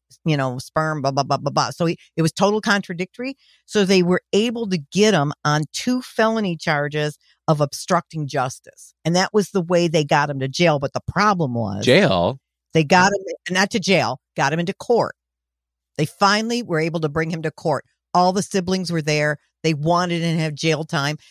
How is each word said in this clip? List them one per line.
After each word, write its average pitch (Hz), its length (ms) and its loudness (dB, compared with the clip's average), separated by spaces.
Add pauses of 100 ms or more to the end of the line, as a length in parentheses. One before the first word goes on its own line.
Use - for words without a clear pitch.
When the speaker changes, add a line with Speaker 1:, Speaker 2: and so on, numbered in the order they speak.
(240)
Speaker 1:
you 156 120 2
know, 131 220 -2
sperm, 156 440 -6
blah, 135 80 0
blah, 135 140 0
blah, 139 120 0
blah, 143 140 -4
blah. 120 200 0
So 175 140 -4
he, 170 140 -2 (180)
it 165 60 0
was 160 100 0
total 208 300 0
contradictory. 202 760 -4 (300)
So 208 180 2
they 190 180 4
were 175 200 2 (100)
able 233 380 0
to 185 80 0
get 202 340 2
him 147 220 0 (100)
on 151 200 0 (100)
two 254 260 -4
felony 220 560 -2
charges 151 600 -4 (280)
of 151 140 2
obstructing 156 680 -2
justice. - 640 -8 (100)
And 165 100 0
that 185 200 0
was 208 160 2
the 196 100 -2
way 170 280 2
they 156 160 2
got 147 260 2
him 139 100 -6
to 131 80 -2
jail. 156 300 2
But 135 160 -4
the 120 120 -6
problem 180 460 0
was 104 320 -4
Speaker 2:
Jail? 123 540 4 (340)
Speaker 1:
they 160 120 2
got 185 280 4
him, 196 80 -4 (300)
not 190 220 0
to 226 80 -2
jail, 151 400 0 (140)
got 143 180 0
him 160 80 -2
into 175 140 -4
court. 202 400 0 (840)
They 151 80 0
finally 220 560 0
were 170 180 -2
able 165 200 -2
to 156 100 -2
bring 160 200 -4
him 165 120 -6
to 156 80 -4
court. 147 340 -4 (300)
All 180 180 4
the 190 100 -2
siblings 185 480 -4
were 165 120 -2
there. 151 340 0 (260)
They 160 120 2
wanted 170 480 0
him 165 160 0
to 156 60 0
have 156 100 -4
jail 156 300 0
time. 151 340 -2 (120)